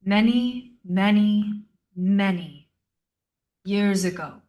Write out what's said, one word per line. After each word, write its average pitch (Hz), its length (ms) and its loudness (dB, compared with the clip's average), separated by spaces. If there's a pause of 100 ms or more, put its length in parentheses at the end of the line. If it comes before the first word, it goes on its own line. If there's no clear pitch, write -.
Many, 240 680 0 (120)
many, 208 800 0 (300)
many 180 760 -2 (920)
years 202 400 0
ago. 160 440 -6